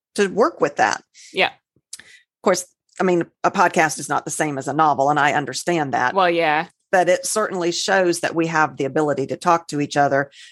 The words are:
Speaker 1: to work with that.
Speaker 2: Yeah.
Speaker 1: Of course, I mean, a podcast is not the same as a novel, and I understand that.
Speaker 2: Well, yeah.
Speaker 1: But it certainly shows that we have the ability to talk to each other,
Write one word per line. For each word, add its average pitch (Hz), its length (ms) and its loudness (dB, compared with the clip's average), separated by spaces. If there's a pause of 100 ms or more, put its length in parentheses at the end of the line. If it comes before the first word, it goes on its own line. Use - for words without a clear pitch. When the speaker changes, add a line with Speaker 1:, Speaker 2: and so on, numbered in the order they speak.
(160)
Speaker 1:
to 202 120 2
work 214 320 0
with - 180 0
that. - 260 0 (280)
Speaker 2:
Yeah. - 200 0 (480)
Speaker 1:
Of - 440 -20
course, 185 220 0 (340)
I - 40 -2
mean, 175 240 0 (160)
a - 80 2
podcast 175 480 2
is 151 100 -10
not 143 160 -2
the 156 60 -10
same 151 260 -4
as 135 100 -8
a 135 60 -4
novel, 143 380 2
and 147 80 2
I 143 140 2
understand 143 600 -2
that. 123 220 -2
Speaker 2:
Well, 185 140 2
yeah. 165 380 0 (240)
Speaker 1:
But 180 160 4
it 180 180 2
certainly 185 460 -2
shows 180 480 0
that - 160 -4
we 165 120 0
have 156 280 0
the 143 80 -4
ability 139 440 -2
to 127 100 -6
talk 170 320 0
to 147 100 -4
each 143 160 -4
other, 139 340 2 (220)